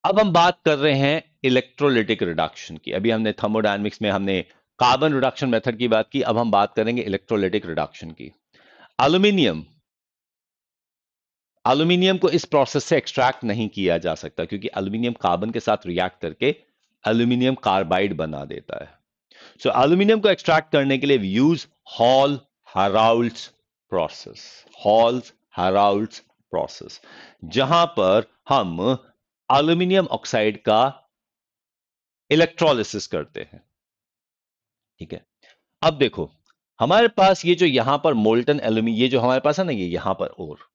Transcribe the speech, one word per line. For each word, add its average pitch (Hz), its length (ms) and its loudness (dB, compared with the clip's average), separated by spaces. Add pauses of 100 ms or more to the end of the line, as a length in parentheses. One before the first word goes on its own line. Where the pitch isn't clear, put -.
अब 196 160 0
हम 202 120 0
बात 170 320 2
कर 151 140 2
रहे 147 160 2
हैं 143 500 -2
इलेक्ट्रोलिटिक 127 760 0
रिडक्शन 80 540 -6
की। - 160 -12
अभी 104 180 0
हमने 110 220 -2
थर्मोडायनामिक्स 104 680 -4
में 104 80 0
हमने 98 320 -2 (360)
कार्बन 135 360 2
रिडक्शन 131 340 -2
मेथड 113 300 -2
की 123 100 -2
बात 110 220 0
की, 135 120 -4
अब 113 160 -2
हम 117 120 -2
बात 101 240 0
करेंगे 117 280 -2
इलेक्ट्रोलिटिक 98 640 -4
रिडक्शन 80 440 -10
की। - 220 -20 (680)
एल्यूमिनियम, 156 640 2 (2000)
एल्यूमिनियम 180 520 2
को 180 120 2
इस 170 140 0
प्रोसेस 139 400 0
से 160 120 0
एक्सट्रैक्ट 127 480 0
नहीं 107 240 -4
किया 90 300 0
जा 82 160 -4
सकता 80 300 -10
क्योंकि 101 320 -10
एल्यूमिनियम 110 360 -4
कार्बन 95 380 -2
के 113 100 -6
साथ 107 160 -2 (100)
रिएक्ट 90 340 -6
करके 117 360 -4 (500)
एल्यूमिनियम 123 480 0
कार्बाइड 95 640 -2
बना 76 280 -8
देता - 400 -14
है। - 140 -20 (600)
So 123 240 2
एल्यूमिनियम 202 360 4
को 214 80 2
एक्सट्रैक्ट 165 440 0
करने 139 260 2
के 139 80 -4
लिए 139 120 4
we 104 300 2
use 165 180 0 (340)
Hall-Héroult 117 1500 0 (420)
प्रोसेस, - 760 -8 (220)
Hall-Héroult 104 1300 0
प्रोसेस, - 800 -12 (440)
जहां 135 420 2
पर 104 460 0 (160)
हम 110 500 0 (540)
एल्यूमिनियम 170 540 2
ऑक्साइड 107 560 -2
का 120 460 0 (1200)
इलेक्ट्रोलिसिस 147 760 0
करते - 340 -8
हैं। - 240 -20 (1300)
ठीक - 140 -16
है, - 140 -18 (560)
अब 156 160 -2
देखो 101 320 -4 (500)
हमारे 208 280 4
पास 190 380 2
ये 175 80 4
जो 175 120 2
यहां 131 320 2
पर 147 160 0
मोल्टन 117 460 2
एल्यूमिनियम, 113 420 0
ये 131 60 2
जो 123 120 0
हमारे 127 200 0
पास 147 180 0
है 190 60 -2
ना, 160 80 -4
ये 95 140 -4
यहां 90 280 -4
पर 90 120 -6
ओर 76 320 -14 (160)